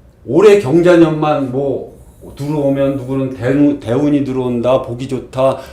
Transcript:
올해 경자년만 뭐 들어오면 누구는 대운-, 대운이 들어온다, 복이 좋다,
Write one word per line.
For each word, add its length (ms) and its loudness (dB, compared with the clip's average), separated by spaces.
올해 320 6
경자년만 920 2
뭐 460 -6
들어오면 600 -2
누구는 340 -4
대운-, 480 0
대운이 440 0
들어온다, 600 -2
복이 240 -10
좋다, 520 -2